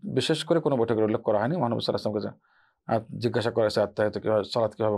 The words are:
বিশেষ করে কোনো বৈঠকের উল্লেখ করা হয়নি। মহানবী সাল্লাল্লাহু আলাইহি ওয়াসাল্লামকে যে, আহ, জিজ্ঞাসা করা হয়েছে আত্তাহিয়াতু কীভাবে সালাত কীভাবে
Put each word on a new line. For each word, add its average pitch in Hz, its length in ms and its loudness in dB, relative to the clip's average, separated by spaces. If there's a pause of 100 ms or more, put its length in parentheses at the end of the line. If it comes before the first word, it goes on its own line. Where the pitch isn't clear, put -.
বিশেষ 151 420 -2
করে 165 140 2
কোনো 143 180 0
বৈঠকের 113 260 2
উল্লেখ 107 180 0
করা 107 180 2
হয়নি। 131 180 -2
মহানবী 117 220 -2
সাল্লাল্লাহু 110 380 0
আলাইহি 104 100 -4
ওয়াসাল্লামকে - 840 -6
যে, - 60 -12
আহ, 104 40 -10
জিজ্ঞাসা 113 320 0
করা 113 120 2
হয়েছে 107 180 2
আত্তাহিয়াতু 104 380 0
কীভাবে 107 240 2
সালাত 110 320 -2
কীভাবে 107 220 0